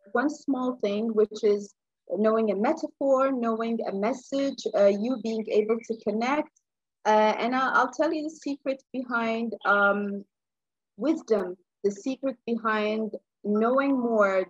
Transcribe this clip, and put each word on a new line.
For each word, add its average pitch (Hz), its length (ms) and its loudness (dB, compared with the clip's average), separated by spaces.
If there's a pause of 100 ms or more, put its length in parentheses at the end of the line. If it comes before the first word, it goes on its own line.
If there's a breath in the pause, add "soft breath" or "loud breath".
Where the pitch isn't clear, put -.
(120)
one 247 160 0
small 254 540 -4
thing, 214 320 -2
which 214 280 0
is 202 300 0 (380)
knowing 220 400 2
a 190 60 -2
metaphor, 269 760 0
knowing 233 540 -2
a 190 60 -6
message, 262 760 -4 (100)
uh, 202 100 6
you 208 360 2
being 220 260 -4
able 214 300 0
to 226 180 -6 (100)
connect. 247 440 -2 (560)
Uh, 214 320 6
and 247 160 -2
I'll, 262 200 0
I'll 254 180 2
tell 311 200 0
you 311 120 -4
the 311 60 -8
secret 277 520 -6 (100)
behind, 233 600 -4 (100)
um, 202 600 2 (720)
wisdom, 202 600 -2 (280)
the 202 80 2
secret 262 520 -6
behind 220 680 -2 (320)
knowing 254 540 2
more, 208 520 2